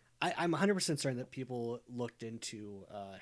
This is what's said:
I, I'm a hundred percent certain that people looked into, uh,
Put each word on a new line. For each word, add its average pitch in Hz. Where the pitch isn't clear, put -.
I, 170
I'm 165
a 147
hundred 196
percent 170
certain 131
that 127
people 123
looked 120
into, 104
uh, 98